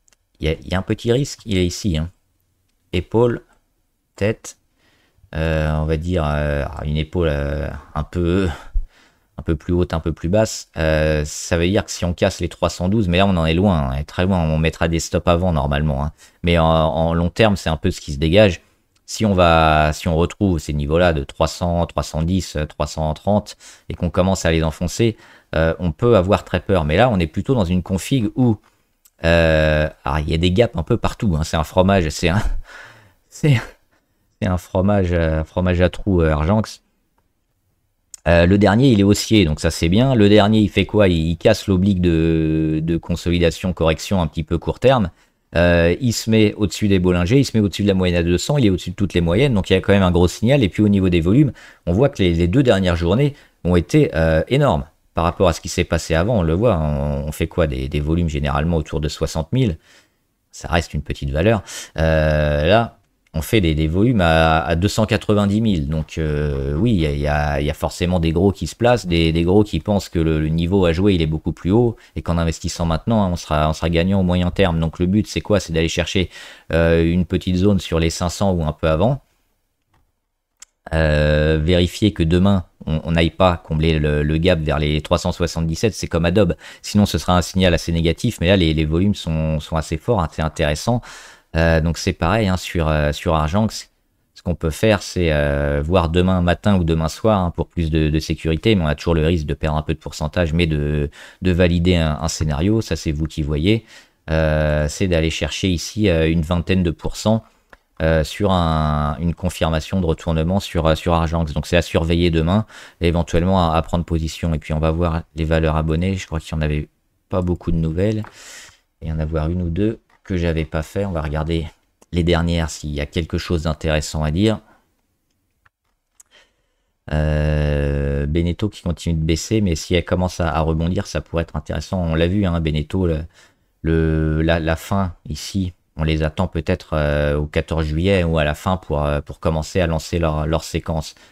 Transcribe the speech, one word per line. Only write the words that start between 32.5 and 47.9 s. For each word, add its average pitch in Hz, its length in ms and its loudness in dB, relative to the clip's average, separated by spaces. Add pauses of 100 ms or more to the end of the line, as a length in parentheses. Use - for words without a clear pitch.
<laughs> - 440 -20
c'est, 143 320 0 (800)
c'est - 60 -2
un 90 100 0
fromage, 95 540 0
euh, 80 320 0
fromage 90 380 0
à 87 80 4
trous, 90 320 0
euh, 80 100 4
Argenx. 87 500 0 (1500)
Euh, 85 200 6
le 98 100 6
dernier, 104 320 4
il 110 120 6
est - 20 6
haussier, 101 420 4
donc 76 140 -2
ça 82 100 -2
c'est 85 180 -2
bien. 123 280 2
Le 101 140 6
dernier, 107 320 6
il 101 80 2
fait 98 180 0
quoi ? 104 220 2
Il, 82 200 0
il 85 80 -2
casse - 300 2
l'oblique 95 340 2
de, 80 800 2
de 82 160 -2
consolidation, 87 760 -2
correction 80 480 -2
un 85 60 0
petit 80 160 -6
peu 82 160 -4
court 78 220 -6
terme. 120 320 2 (440)
Euh, 87 460 4
il 120 100 0
se - 180 -6
met 110 260 4
au-dessus 104 340 -2
des 98 100 4
Bollinger, 90 400 2
il 131 60 2
se - 100 -8
met 107 80 4
au-dessus 101 200 -2
de 101 40 2
la 101 60 2